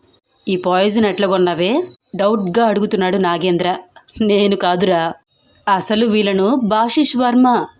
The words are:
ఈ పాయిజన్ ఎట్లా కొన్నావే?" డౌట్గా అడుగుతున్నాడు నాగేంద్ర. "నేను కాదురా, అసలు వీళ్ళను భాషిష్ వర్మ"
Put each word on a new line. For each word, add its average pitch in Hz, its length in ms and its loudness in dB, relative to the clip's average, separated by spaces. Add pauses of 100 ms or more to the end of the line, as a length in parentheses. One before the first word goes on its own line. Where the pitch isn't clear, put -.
(480)
ఈ 190 80 -2
పాయిజన్ 190 480 0
ఎట్లా 196 220 0
కొన్నావే?" 180 600 0 (280)
డౌట్గా 202 500 0
అడుగుతున్నాడు 202 500 0
నాగేంద్ర. 175 600 -2 (440)
"నేను 202 360 2
కాదురా, 180 560 0 (640)
అసలు 214 320 0
వీళ్ళను 202 500 0
భాషిష్ 233 600 0
వర్మ" 247 500 2 (140)